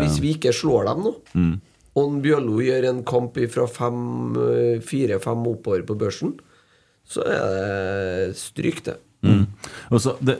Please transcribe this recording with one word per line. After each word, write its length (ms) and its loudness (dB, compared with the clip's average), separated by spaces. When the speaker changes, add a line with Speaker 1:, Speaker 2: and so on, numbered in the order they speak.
Speaker 1:
hvis 160 2
vi 140 0
ikke 200 2
slår 300 2
dem 180 -2
nå, 120 0
Speaker 2:
Mm. 260 2
Speaker 1:
og 180 2
en 80 -2
Bjørlo 400 2
gjør 280 2
en 140 -2
kamp 340 0
ifra 300 0
fem, 680 -4
eh, 420 2
fire-fem 680 -2
oppover 360 -2
på 140 -4
børsen, 400 -4
så 160 -4
er 1040 -2
det 80 -10
stryk, 480 -6
det. 140 -8
Speaker 2:
Mm. 240 6
Og 80 6
så, 240 -2
det, 160 2